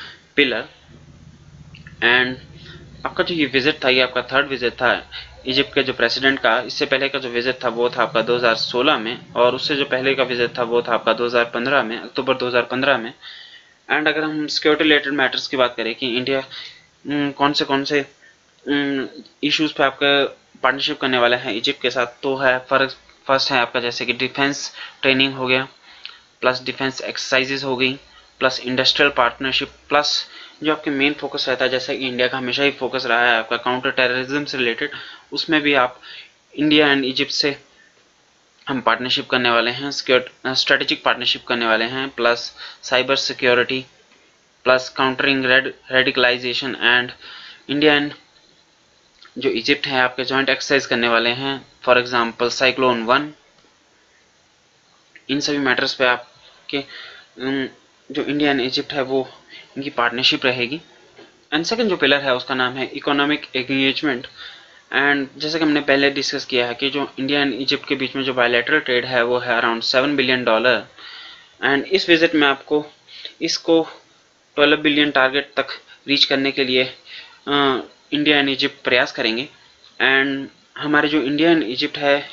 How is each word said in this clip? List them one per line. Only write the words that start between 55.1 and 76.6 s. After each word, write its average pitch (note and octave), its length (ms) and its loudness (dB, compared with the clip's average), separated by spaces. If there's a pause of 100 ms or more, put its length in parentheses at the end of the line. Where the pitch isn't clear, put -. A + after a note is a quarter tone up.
इन C#3 120 -2
सभी D3 180 -2
मैटर्स C3 360 0
पे C3 100 0
आपके, - 800 -4 (560)
उम, C3+ 280 -4 (440)
जो C#3+ 100 -4
इंडिया D3 300 0
and C3+ 100 2
इजिप्ट C3+ 300 -4
है C#3+ 100 -2
वो C3 280 -2 (460)
इनकी C#3 140 -6
पार्टनरशिप B2 560 0
रहेगी। B2+ 340 -2 (720)
And D#3+ 100 0
सेकंड A3+ 260 0
जो F3 60 0
पिलर C#3+ 240 2
है C3+ 140 0
उसका B2+ 200 -6
नाम B2+ 200 -2
है C3 120 -6
इकोनॉमिक C#3+ 600 -2 (100)
एंगेजमेंट। C3+ 720 -2 (640)
And C#3 480 0
जैसे D#3 180 -4
कि D#3+ 60 2
हमने D3 160 2
पहले C#3 300 4
डिस्कस C#3 340 -4
किया B2 220 0
है A#2+ 80 -4
कि C3+ 160 -4
जो C#3 280 -4
इंडिया C#3+ 260 0
and C3 100 -2
इजिप्ट C3+ 340 -4
के D3 60 0
बीच C3 220 -4
में C3+ 60 -4
जो C3 120 -2
बायलैटरल A#2+ 440 2
ट्रेड B2 260 0
है B2+ 200 0
वो B2 140 0
है A#2+ 220 -2
around A#2 220 0
सेवन C#3 340 2
billion B2+ 280 0
dollar। A2+ 360 4 (840)
And C#3 180 2
इस - 260 -2
विजिट E3 260 4
में D3 140 4
आपको D3 380 -2 (560)
इसको E3 460 0 (640)
ट्वेल्व D3 220 4
बिलियन D3 340 2
टारगेट C3+ 460 0
तक C3+ 100 -2 (420)
रीच C#3 160 2
करने C3+ 280 0
के C3+ 120 0